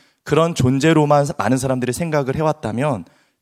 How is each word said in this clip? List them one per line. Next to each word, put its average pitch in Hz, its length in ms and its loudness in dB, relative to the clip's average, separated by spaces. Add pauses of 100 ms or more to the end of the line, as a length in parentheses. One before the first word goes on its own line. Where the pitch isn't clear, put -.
(220)
그런 160 320 0
존재로만 143 720 2 (120)
많은 127 180 0
사람들이 127 360 -2
생각을 147 440 -4
해왔다면, 131 680 -4 (360)